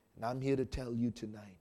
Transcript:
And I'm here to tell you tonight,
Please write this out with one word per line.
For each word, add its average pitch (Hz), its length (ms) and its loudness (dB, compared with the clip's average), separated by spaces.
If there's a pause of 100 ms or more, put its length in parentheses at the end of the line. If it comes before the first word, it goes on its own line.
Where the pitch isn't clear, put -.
(160)
And 110 100 -6
I'm 127 140 0
here 135 160 4
to 131 100 4
tell 123 260 -4
you 120 180 2
tonight, 107 500 -8